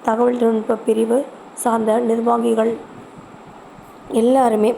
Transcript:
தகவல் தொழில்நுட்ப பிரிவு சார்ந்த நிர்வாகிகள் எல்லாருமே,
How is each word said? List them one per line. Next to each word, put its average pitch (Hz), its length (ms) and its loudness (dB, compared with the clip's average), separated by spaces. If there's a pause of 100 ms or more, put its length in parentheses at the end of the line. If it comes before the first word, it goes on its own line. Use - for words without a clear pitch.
தகவல் 240 340 0
தொழில்நுட்ப 226 380 0 (100)
பிரிவு 226 380 0 (300)
சார்ந்த 226 440 0
நிர்வாகிகள் 233 920 0 (1200)
எல்லாருமே, 233 680 2